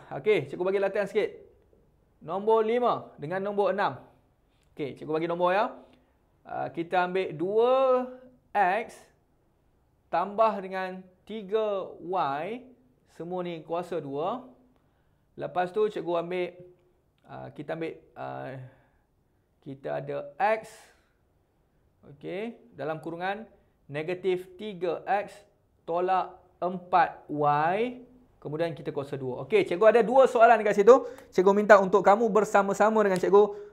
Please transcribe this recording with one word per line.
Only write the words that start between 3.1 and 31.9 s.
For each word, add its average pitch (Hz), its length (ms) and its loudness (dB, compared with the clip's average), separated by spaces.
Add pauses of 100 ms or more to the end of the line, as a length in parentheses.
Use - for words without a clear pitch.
dengan 156 240 -8
nombor 202 320 -2
enam. 190 240 -2 (800)
Okey, 131 240 -10
cikgu 143 160 -6
bagi 165 160 -2
nombor, 175 240 0
ya. 226 160 0 (720)
Ah, 131 240 -8
kita 175 400 -2
ambil 185 240 -4
dua 208 440 0 (760)
X 202 480 -2 (1120)
tambah 202 480 0
dengan 185 400 -8 (240)
tiga 208 800 -6
Y, 170 640 -4 (480)
semua 175 320 -8
ni 170 160 -10
kuasa 175 400 -6
dua. 156 480 -8 (880)
Lepas 147 320 -4
tu 214 160 0
cikgu 170 320 -6
ambil, 175 300 -4 (760)
ah, 131 320 -18
kita 160 240 -10
ambil, 160 160 -8 (240)
ah, 131 400 -12 (1040)
kita 143 400 -10
ada 143 160 -8 (400)
X. - 160 -18 (1300)
Okey, 160 560 -12 (160)
dalam 151 240 -8
kurungan 180 480 -8 (400)
negatif 180 720 -6
tiga 180 480 -8
X 196 320 -4 (480)
tolak 180 480 -2 (240)
empat 180 720 0
Y. 156 720 0 (360)
Kemudian 151 320 -4
kita 151 240 -10
kuasa 139 240 -6
dua. 131 240 -8
Okey, 196 240 2
cikgu 220 320 6
ada - 0 -
dua 247 320 6
soalan 226 320 6
dekat 208 160 2
situ. 240 320 8 (240)
Cikgu 185 240 6
minta 208 240 8
untuk 190 240 2